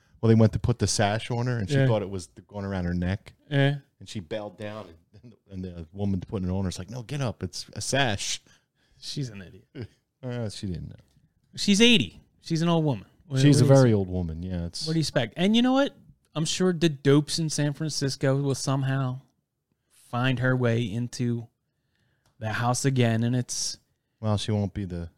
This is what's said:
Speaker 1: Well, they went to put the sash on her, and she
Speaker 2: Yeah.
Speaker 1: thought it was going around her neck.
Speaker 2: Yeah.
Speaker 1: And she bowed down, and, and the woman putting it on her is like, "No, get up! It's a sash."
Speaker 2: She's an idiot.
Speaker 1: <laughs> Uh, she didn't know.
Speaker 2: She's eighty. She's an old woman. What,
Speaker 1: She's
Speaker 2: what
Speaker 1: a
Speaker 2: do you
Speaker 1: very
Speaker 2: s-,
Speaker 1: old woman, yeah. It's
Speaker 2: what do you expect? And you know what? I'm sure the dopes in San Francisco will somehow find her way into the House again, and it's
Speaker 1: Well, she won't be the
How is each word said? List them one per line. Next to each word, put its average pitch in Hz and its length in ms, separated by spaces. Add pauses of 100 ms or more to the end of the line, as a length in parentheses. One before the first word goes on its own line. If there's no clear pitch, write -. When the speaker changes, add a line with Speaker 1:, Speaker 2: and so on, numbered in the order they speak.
(200)
Speaker 1:
Well, 113 80
they 113 60
went 110 200
to - 40
put - 200
the 104 80
sash 104 440
on 120 160
her, 123 120
and 101 100
she 143 80
Speaker 2:
Yeah. 135 100
Speaker 1:
thought 110 160
it 95 80
was 95 160 (220)
going 101 160
around 98 220
her 87 80
neck. 87 400 (140)
Speaker 2:
Yeah. 139 280 (240)
Speaker 1:
And 104 80
she 110 120
bowed 104 380
down, 107 280 (360)
and, 117 120 (160)
and 95 140
the 87 280
woman 98 280
putting 92 280
it 90 40
on 95 120
her 92 40
is 85 100
like, 90 120
"No, 123 120
get 143 180
up! 123 220
It's - 320
a - 60
sash." 127 600 (600)
Speaker 2:
She's 139 280
an 101 140
idiot. 92 320
Speaker 1:
<laughs> - 240 (220)
Uh, 120 300
she - 160
didn't 76 220
know. - 80 (580)
Speaker 2:
She's 202 260
eighty. 233 400 (200)
She's 160 200
an 170 80
old 165 160
woman. 120 200 (240)
What, 131 120
Speaker 1:
She's 143 220
Speaker 2:
what - 40
Speaker 1:
a - 20
Speaker 2:
do 139 60
you 135 80
Speaker 1:
very 123 80
Speaker 2:
s-, 110 40
Speaker 1:
old 98 140
woman, 85 340
yeah. 87 240
It's - 180
Speaker 2:
what 156 100
do 165 40
you 160 40
expect? 127 340
And 190 180
you 233 80
know 254 120
what? 269 200 (400)
I'm 156 100
sure 185 280
the 170 160
dopes 143 500
in 160 120
San 147 220
Francisco 139 640
will 139 200
somehow 135 640 (920)
find 123 300
her 127 160
way 117 260
into 117 640 (960)
the 110 140
House 120 300
again, 120 380
and 120 140
it's - 420 (400)
Speaker 1:
Well, 107 200
she - 120
won't 104 240
be 101 120
the 85 300